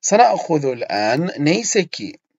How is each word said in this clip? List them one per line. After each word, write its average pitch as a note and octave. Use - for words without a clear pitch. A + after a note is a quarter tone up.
سنأخذ F#3+
الآن A#2+
neyse F3+
ki. -